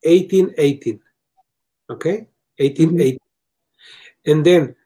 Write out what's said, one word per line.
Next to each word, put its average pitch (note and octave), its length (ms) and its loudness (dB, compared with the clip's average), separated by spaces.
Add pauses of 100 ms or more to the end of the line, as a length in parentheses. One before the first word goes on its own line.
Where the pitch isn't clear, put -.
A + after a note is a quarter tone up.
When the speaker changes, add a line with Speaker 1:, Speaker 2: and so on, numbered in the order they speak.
Speaker 1:
eighteen F#3 540 2
eighteen, C#3+ 420 -2 (920)
okay? F#3 380 -8 (300)
Eighteen D#3+ 420 0
eighteen. C3 200 -2
Speaker 2:
Mm-hmm. - 1120 -12
Speaker 1:
And D3+ 140 0
then D#3+ 300 2 (100)